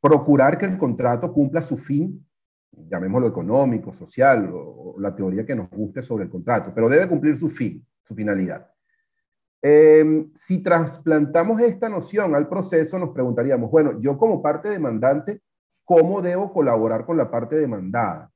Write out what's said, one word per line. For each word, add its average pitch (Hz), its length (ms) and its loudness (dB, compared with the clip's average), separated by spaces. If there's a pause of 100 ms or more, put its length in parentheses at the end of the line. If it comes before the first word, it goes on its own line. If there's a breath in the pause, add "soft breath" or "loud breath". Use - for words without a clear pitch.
procurar 143 580 4
que - 80 -4
el 92 100 -4
contrato 120 560 -2
cumpla 147 300 0
su - 140 -6
fin, 151 500 -6 (460)
llamémoslo 95 560 -4
económico, 110 640 -2
social, 117 600 2
o, 78 420 -14
o 98 60 -14
la 98 140 -4
teoría 98 320 -4
que 139 80 -6
nos 95 160 -8
guste 101 320 -8
sobre 107 220 -6
el 85 60 -12
contrato, 95 440 -4
pero 113 140 2
debe 165 200 4
cumplir 151 280 0
su 156 120 -4
fin, - 380 -8 (160)
su - 120 -16
finalidad. 95 540 -4 (960)
Em, 156 680 6
si - 240 -4
trasplantamos 165 1000 0
esta 233 280 0
noción 196 460 -4
al 151 140 0
proceso, 180 500 -2
nos 165 120 -6
preguntaríamos, 123 600 -2
bueno, 147 300 2
yo 139 180 -2
como 220 240 0
parte 151 260 -2
demandante, 156 720 -2 (440)
¿cómo 175 360 4
debo 180 320 -4
colaborar 117 540 0
con 170 100 -2
la 131 140 -2
parte 120 260 -6
demandada? 101 800 -4